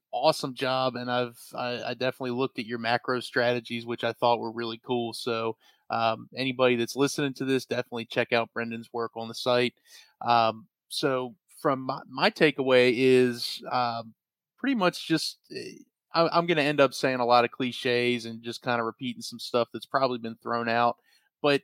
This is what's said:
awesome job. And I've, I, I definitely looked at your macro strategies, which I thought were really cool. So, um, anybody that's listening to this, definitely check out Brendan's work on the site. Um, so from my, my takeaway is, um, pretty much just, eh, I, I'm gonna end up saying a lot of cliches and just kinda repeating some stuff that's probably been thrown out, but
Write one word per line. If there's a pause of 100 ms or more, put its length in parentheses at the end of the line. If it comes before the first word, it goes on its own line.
(120)
awesome
job.
And
I've, (160)
I,
I
definitely
looked
at
your
macro
strategies,
which
I
thought
were
really
cool.
So, (320)
um,
anybody
that's
listening
to
this,
definitely
check
out
Brendan's
work
on
the
site. (480)
Um, (200)
so (260)
from
my,
my
takeaway
is, (100)
um, (440)
pretty
much
just, (120)
eh, (400)
I,
I'm
gonna
end
up
saying
a
lot
of
cliches
and
just
kinda
repeating
some
stuff
that's
probably
been
thrown
out, (440)
but